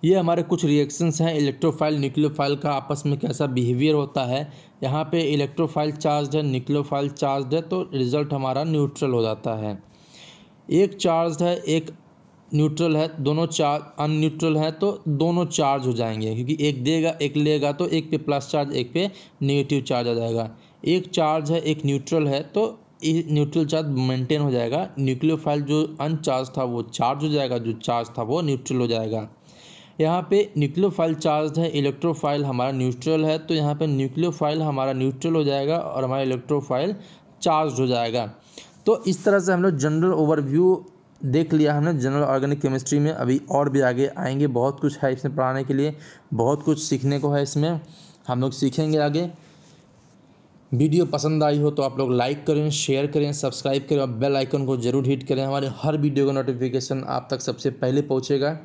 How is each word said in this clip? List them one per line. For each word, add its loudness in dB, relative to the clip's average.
ये 4
हमारे 2
कुछ 0
रिएक्शंस 2
हैं, 2
इलेक्ट्रोफाइल, 0
न्यूक्लियोफाइल 0
का -2
आपस -4
में 0
कैसा -2
बिहेवियर 2
होता 0
है। -2
यहाँ -2
पे -2
इलेक्ट्रोफाइल -2
चार्ज्ड -2
है, 0
न्यूक्लियोफाइल -2
चार्ज्ड -2
है, 2
तो -4
रिजल्ट 0
हमारा -2
न्यूट्रल 0
हो 2
जाता -2
है। -6
एक 2
चार्ज्ड 0
है, 2
एक -2
न्यूट्रल 2
है, 0
दोनों 2
चार 0
अनन्यूट्रल 0
है, 0
तो 0
दोनों 2
चार्ज 0
हो 2
जाएंगे, -2
क्योंकि -2
एक 0
देगा, 2
एक -2
लेगा, 2
तो -2
एक -2
पे 0
प्लस -2
चार्ज, 0
एक -4
पे 0
नेगेटिव 2
चार्ज -2
आ 0
जाएगा। -2
एक 0
चार्ज 0
है, 2
एक -2
न्यूट्रल 0
है, 0
तो -2
ये 0
न्यूट्रल 2
चार्ज 0
मेंटेन 0
हो 2
जाएगा। -2
न्यूक्लियोफाइल 0
जो 2
अनचार्ज -2
था 0
वो -4
चार्ज -2
हो 0
जाएगा, 0
जो -4
चार्ज -2
था -2
वो -2
न्यूट्रल -2
हो 2
जाएगा। -2
यहाँ 2
पे 4
न्यूक्लियोफाइल 2
चार्ज 0
है, 2
इलेक्ट्रोफाइल 0
हमारा 0
न्यूट्रल 0
है, 2
तो -2
यहाँ 2
पे -2
न्यूक्लियोफाइल 0
हमारा 0
न्यूट्रल 0
हो 4
जाएगा 0
और -4
हमारा 0
इलेक्ट्रोफाइल -2
चार्ज 2
हो 4
जाएगा। 0
तो 4
इस 0
तरह 6
से 2
हम 2
लोग 2
जनरल 2
ओवरव्यू 4
देख 2
लिया 4
हमने 2
जनरल 2
ऑर्गेनिक 2
केमिस्ट्री 0
में। 4
अभी 0
और 2
भी 2
आगे 2
आएंगे, -2
बहुत 0
कुछ 0
है 2
इसमें -4
पढ़ाने 0
के -2
लिए, 0
बहुत 2
कुछ 2
सीखने 0
को 0
है 2
इसमें, -2
हम 0
लोग 0
सीखेंगे 0
आगे। 0
वीडियो 4
पसंद 0
आई 2
हो 4
तो -2
आप -2
लोग 0
लाइक 0
करें, 2
शेयर 0
करें, 0
सब्सक्राइब -2
करें 2
और -2
बेल 0
आइकन 0
को 0
ज़रूर 0
हिट 2
करें। 0
हमारे -2
हर 0
वीडियो 2
का 2
नोटिफिकेशन -2
आप -4
तक -4
सबसे -4
पहले 0
पहुँचेगा। 0